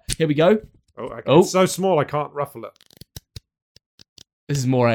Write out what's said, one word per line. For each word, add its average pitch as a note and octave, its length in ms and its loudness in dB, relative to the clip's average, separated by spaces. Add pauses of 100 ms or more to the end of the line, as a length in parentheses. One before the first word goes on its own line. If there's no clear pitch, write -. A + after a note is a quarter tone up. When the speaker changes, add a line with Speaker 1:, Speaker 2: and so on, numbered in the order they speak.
(160)
Speaker 1:
Here E3 100 0
we D3 80 0
go. F3 240 4 (380)
Speaker 2:
Oh, A#2 120 -12
I, A#2+ 180 -14
Speaker 1:
Oh. D3 140 6
Speaker 2:
it's F#3 120 0
so F#3 140 2
small F3+ 340 0
I C3 40 0
can't C#3+ 280 -6
ruffle C3+ 320 -10
it. - 80 -16 (1800)
Speaker 1:
This C#3+ 100 -4
is B2+ 80 -4
more B2 220 2
A A2+ 60 2